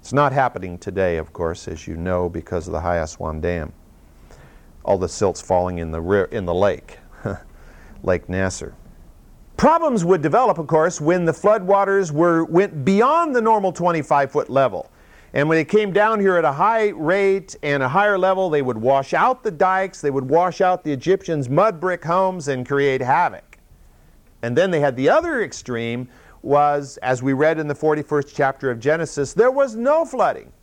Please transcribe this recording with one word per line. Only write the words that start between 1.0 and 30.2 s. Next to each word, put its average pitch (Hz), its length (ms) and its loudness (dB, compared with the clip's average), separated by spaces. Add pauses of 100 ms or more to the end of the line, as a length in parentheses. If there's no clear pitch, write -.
of 78 140 -8
course, 82 360 -6
as 82 180 -12
you 87 80 -10
know, 90 340 -2
because 85 400 -8
of 85 40 -8
the 80 80 -4
High 87 160 -2
Aswan 80 440 -6
Dam. 87 320 -4 (1080)
All 98 140 0
the 90 140 -2
silt's 95 320 -2
falling 90 360 -2
in 82 120 -6
the 80 100 -6
ri-, 92 300 2
in 92 160 -6
the 85 80 -2
lake, 92 440 -2 (240)
<laughs> - 800 -12
Lake 90 280 -2
Nasser. 92 440 -4 (840)
Problems 294 480 2
would 175 160 2
develop, 202 340 2
of 160 100 -6
course, 160 360 0
when 170 240 2
the 160 60 2
floodwaters 196 760 2
were, 165 360 2
went 165 360 0
beyond 254 540 2
the 240 60 0
normal 214 300 2
twenty-five 151 600 0
foot 143 160 -2
level. 127 420 0 (440)
And 143 140 0
when 160 80 2
they 160 80 2
came 208 280 2
down 214 260 2
here 196 180 4
at 170 80 2
a 147 80 2
high 208 360 2
rate 196 720 0
and 143 200 0
a 131 60 0
higher 196 300 2
level, 185 320 2
they 151 120 0
would 123 160 -2
wash 135 360 0
out 233 280 2
the 220 80 -4
dikes, 190 500 -2
they 147 100 0
would 131 180 -4
wash 170 340 2
out 185 200 2
the 151 100 -4
Egyptians' 156 580 -2
mud 175 280 2
brick 175 240 -4
homes 180 460 -2
and 127 180 -4
create 139 360 0
havoc. 135 560 -2 (840)
And 120 140 0
then 185 140 2
they 156 80 0
had 139 160 0
the 135 120 0
other 302 340 0
extreme 120 680 -6 (340)
was, 143 560 2
as 127 240 -2
we 135 100 0
read 156 280 2
in 151 80 -6
the 143 80 -2
forty-first 151 580 -2
chapter 135 380 -2
of 120 80 -6
Genesis, 143 520 -2
there 240 200 2
was 262 240 -2
no 294 280 0
flooding. 202 460 -2 (120)